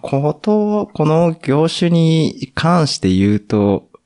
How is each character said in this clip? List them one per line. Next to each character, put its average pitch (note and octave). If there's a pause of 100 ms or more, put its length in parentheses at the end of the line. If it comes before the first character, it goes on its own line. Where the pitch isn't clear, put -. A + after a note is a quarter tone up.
こ D3
と、 G#3
こ D3+
の D#3+
業 D3
種 E3+
に D#3+
関 E3
し -
て G2
言 G2
う G#2
と、 G2+ (160)